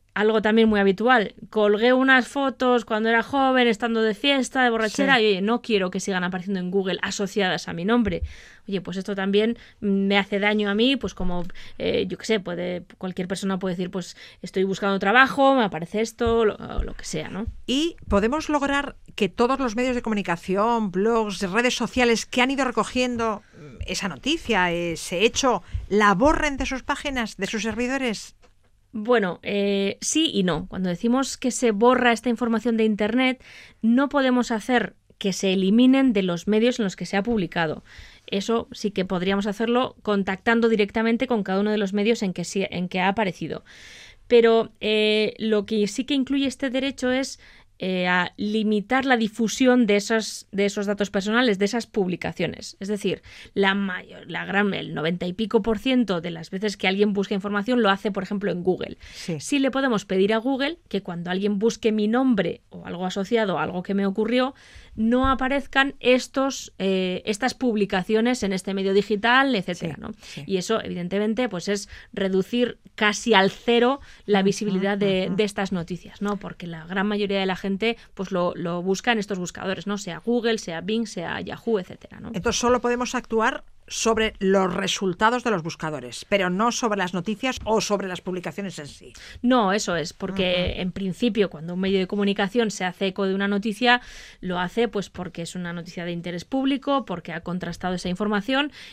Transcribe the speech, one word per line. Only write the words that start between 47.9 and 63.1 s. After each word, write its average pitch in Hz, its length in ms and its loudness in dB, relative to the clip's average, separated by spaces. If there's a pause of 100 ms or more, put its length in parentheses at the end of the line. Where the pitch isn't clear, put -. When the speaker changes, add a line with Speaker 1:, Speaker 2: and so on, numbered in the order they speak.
Speaker 1:
a 180 300 2
limitar 214 640 0
la 262 140 4
difusión 240 680 2
de 208 120 4
esas, 214 560 -2
de 202 120 2
esos 202 200 -2
datos 202 240 -2
personales, 214 500 2
de 202 60 2
esas 226 220 -2
publicaciones. 175 920 -4
Es 190 80 -10
decir, 202 340 -2 (320)
la 196 220 4
mayor, 185 560 -6
la 170 140 -6
gran, 190 280 0
el 156 200 -8
noventa 175 340 -2
y 180 60 -4
pico 214 280 0
por 220 160 0
ciento 214 440 0
de 175 100 -8
las 165 200 -12
veces 196 260 -4
que 196 100 -2
alguien 202 240 2
busca 196 240 -2
información 202 460 0
lo 208 80 4
hace, 196 220 0
por 196 120 -4
ejemplo, 196 260 -4
en 175 140 -4
Google. - 340 -2 (160)
Speaker 2:
Sí. 160 280 -8
Speaker 1:
Sí 285 180 0
le 269 120 2
podemos 262 340 0
pedir 196 280 2
a 220 40 2
Google 269 500 -2
que 196 160 -4
cuando 175 280 -8
alguien 202 280 0
busque 226 320 2
mi 214 160 2
nombre 226 640 2
o 175 160 -16
algo 180 200 -6
asociado 196 540 0